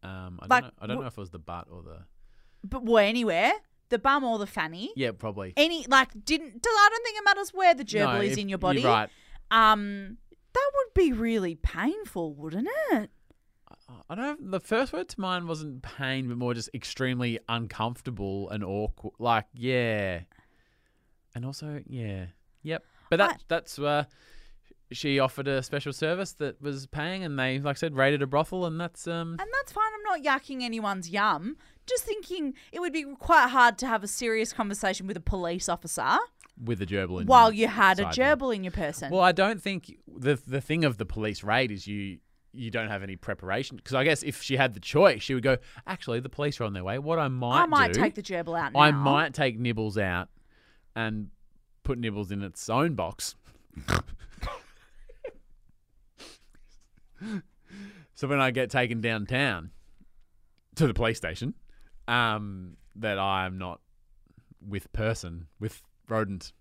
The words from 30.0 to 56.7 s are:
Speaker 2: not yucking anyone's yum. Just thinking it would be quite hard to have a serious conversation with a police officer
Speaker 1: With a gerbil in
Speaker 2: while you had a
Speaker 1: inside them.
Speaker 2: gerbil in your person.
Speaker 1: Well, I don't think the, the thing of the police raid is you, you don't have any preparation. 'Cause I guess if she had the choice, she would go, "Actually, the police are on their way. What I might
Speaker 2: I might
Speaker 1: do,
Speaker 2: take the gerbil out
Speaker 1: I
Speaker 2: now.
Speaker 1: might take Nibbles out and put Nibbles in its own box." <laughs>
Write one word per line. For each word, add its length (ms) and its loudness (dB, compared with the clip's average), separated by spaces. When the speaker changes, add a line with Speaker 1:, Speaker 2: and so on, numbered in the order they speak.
Speaker 2:
not 0 -
yucking 200 -8
anyone's 460 -4
yum. 480 0
Just 180 -2
thinking 480 -6
it 100 -8
would 120 -2
be 120 -4
quite 300 6
hard 300 6
to 80 -4
have 180 -2
a 40 -8
serious 440 -2
conversation 540 -2
with 100 -6
a 60 -8
police 480 -2
officer 480 0
Speaker 1:
With 200 -2
a 40 -4
gerbil 360 -2
in 40 -2
Speaker 2:
while 240 10
you 160 2
had 320 6
a 100 0
Speaker 1:
inside 140 -2
them. 180 4
Speaker 2:
gerbil 140 -2
in 80 -4
your 100 -6
person. 380 -6
Speaker 1:
Well, 120 4
I 100 8
don't 300 2
think 340 -8
the, 280 0
the 260 -4
thing 240 2
of 140 2
the 80 -4
police 360 -4
raid 280 2
is 160 -8
you, 320 -8
you 180 -8
don't 180 -4
have 140 -4
any 140 -10
preparation. 640 -6
'Cause 140 -8
I 100 2
guess 180 2
if 200 -6
she 160 -2
had 160 2
the 60 -12
choice, 420 4
she 100 -4
would 100 -2
go, 140 4
"Actually, 340 -6
the 80 -12
police 320 -6
are 40 -2
on 100 -4
their 100 -6
way. 140 -4
What 200 -2
I 100 0
might 340 2
Speaker 2:
I 40 4
might 280 4
Speaker 1:
do, 60 2
Speaker 2:
take 160 2
the 60 -10
gerbil 380 -4
out 160 -4
Speaker 1:
I 140 10
Speaker 2:
now. 80 2
Speaker 1:
might 340 4
take 260 0
Nibbles 380 -2
out 320 0
and 360 -4
put 140 -2
Nibbles 320 -4
in 120 -4
its 260 -10
own 280 2
box." 380 -6
<laughs> 120 -14